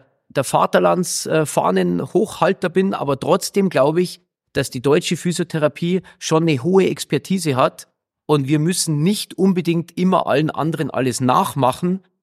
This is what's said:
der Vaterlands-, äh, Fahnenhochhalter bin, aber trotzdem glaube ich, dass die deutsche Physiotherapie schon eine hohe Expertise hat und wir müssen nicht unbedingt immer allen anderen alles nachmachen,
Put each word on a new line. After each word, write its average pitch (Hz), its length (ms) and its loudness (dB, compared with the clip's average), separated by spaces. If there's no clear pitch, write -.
der 135 60 0
Vaterlands-, 180 840 2
äh, 160 200 0
Fahnenhochhalter 180 1200 0
bin, 190 260 0
aber 139 240 -4
trotzdem 190 520 0
glaube 147 300 2
ich, 180 200 -4
dass 139 180 -4
die 127 100 -10
deutsche 151 360 2
Physiotherapie 170 840 -2
schon 160 240 0
eine 147 180 0
hohe 185 260 2
Expertise 156 680 -2
hat - 320 0
und 151 220 0
wir 151 140 2
müssen 156 420 -2
nicht 202 340 -2
unbedingt 170 640 0
immer 185 300 2
allen 143 220 2
anderen 151 400 -4
alles 123 300 -2
nachmachen, 143 840 0